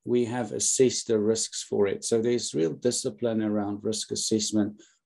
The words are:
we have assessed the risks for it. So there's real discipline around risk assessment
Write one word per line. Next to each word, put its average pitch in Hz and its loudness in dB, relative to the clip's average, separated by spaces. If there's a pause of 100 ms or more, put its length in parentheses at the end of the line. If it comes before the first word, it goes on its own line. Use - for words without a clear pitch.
we 120 2
have 117 -4
assessed - 2
the 113 4
risks 107 0
for 104 0
it. - -4
So 113 2
there's 120 0
real 156 0
discipline 117 -2
around 104 -2
risk 107 -4
assessment 107 0 (240)